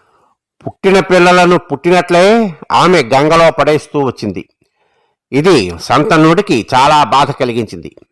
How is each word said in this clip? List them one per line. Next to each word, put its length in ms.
పుట్టిన 340
పిల్లలను 580
పుట్టినట్లే 960
ఆమె 300
గంగలో 480
పడేస్తూ 500
వచ్చింది. 480
ఇది 480
సంతనుడికి 920
చాలా 300
బాధ 260
కలిగించింది. 680